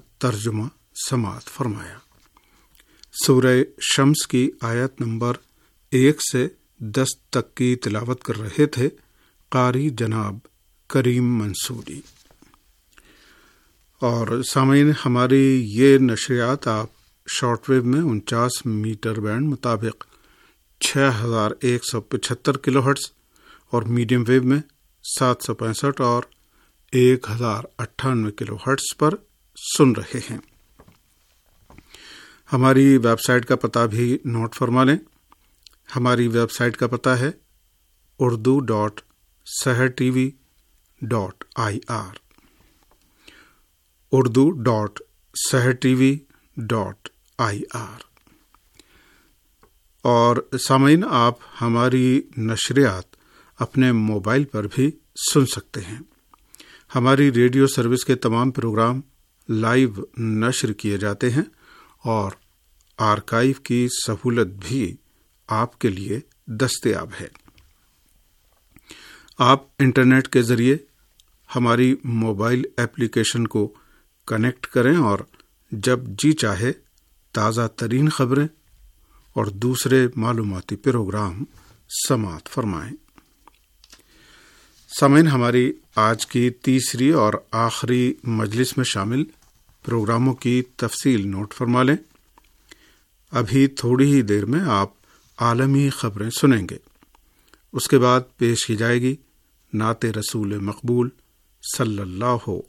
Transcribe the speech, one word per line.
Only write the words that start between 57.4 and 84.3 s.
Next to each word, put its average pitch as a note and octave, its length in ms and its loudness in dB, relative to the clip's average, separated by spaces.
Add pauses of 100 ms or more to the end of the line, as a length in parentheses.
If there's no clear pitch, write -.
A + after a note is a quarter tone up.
سروس B2 380 -2
کے C3 100 2
تمام A#2+ 360 0
پروگرام A2+ 500 -2 (480)
لائیو A2+ 400 2 (280)
نشر A2+ 560 -2
کیے G2+ 240 -4
جاتے G#2 320 -2
ہیں A#2+ 140 0 (600)
اور G#2+ 280 -2 (640)
آرکائیو A2 560 0 (100)
کی A#2+ 240 0 (180)
سہولت A#2 420 -2
بھی G2 480 -6 (520)
آپ A2 320 -4
کے A#2+ 100 0
لیے G2 300 -6 (280)
دستیاب A2 640 -4 (120)
ہے۔ - 60 -12 (2000)
آپ C3 260 2 (160)
انٹرنیٹ C3 480 4
کے B2+ 140 2
ذریعے A#2+ 360 2 (800)
ہماری B2 480 2
موبائل A2+ 600 0 (140)
اپلیکیشن A#2 720 -2
کو G#2 260 -2 (540)
کنیکٹ A2+ 400 -2
کریں C3 300 2
اور G2+ 220 0 (520)
جب B2+ 340 -2
جی G#2+ 260 0
چاہے A#2 400 -2 (600)
تازہ A2+ 300 0 (140)
ترین B2+ 340 0
خبریں C#3 380 0 (840)
اور A2+ 120 -2
دوسرے B2 680 0
معلوماتی A2 600 -4
پروگرام G#2 680 -4 (640)
سماعت G#2 420 -4
فرمائیں۔ G#2+ 440 -6 (2000)